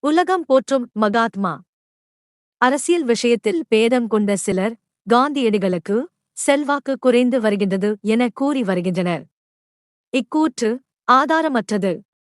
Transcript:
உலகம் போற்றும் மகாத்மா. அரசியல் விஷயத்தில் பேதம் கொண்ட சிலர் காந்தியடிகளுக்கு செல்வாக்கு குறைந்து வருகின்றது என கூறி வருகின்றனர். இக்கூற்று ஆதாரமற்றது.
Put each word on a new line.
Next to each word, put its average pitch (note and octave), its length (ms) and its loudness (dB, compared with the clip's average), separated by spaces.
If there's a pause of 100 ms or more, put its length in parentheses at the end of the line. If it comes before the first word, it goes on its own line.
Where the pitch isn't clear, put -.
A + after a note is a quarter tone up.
உலகம் F4 440 0
போற்றும் C4 480 0
மகாத்மா. G#3 680 -2 (960)
அரசியல் D4 480 0
விஷயத்தில் A#3 640 0
பேதம் A#3 380 2
கொண்ட G3+ 300 0
சிலர் G3 400 -2 (320)
காந்தியடிகளுக்கு A3 960 0 (280)
செல்வாக்கு C#4 680 -2
குறைந்து B3 420 2
வருகின்றது G3+ 640 -2
என A#3 320 0
கூறி C#4 280 -2
வருகின்றனர். F3+ 640 -2 (840)
இக்கூற்று C4 680 -2 (340)
ஆதாரமற்றது. B3+ 840 0 (380)